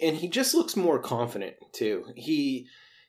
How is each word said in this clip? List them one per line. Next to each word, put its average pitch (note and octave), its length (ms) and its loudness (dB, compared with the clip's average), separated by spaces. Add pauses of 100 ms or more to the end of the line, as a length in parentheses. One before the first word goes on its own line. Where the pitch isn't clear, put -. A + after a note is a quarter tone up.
and D#3 160 2
he F3 120 -4
just B3+ 260 2
looks E4 220 2
more E3+ 220 4
confident, A#2 560 -4 (180)
too. G#2+ 340 -2 (100)
He, C3+ 500 -2 (420)